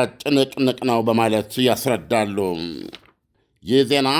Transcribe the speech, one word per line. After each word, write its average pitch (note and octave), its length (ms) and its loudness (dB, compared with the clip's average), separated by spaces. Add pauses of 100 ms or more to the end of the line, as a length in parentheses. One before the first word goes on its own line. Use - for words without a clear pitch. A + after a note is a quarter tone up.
(180)
ጭንቅንቅ C3+ 640 0
ነው A#2 180 2
በማለት A2+ 580 0
ያስረዳሉ። G#2+ 760 0 (1300)
ይህ B2+ 200 4
ዜና C3+ 240 0 (120)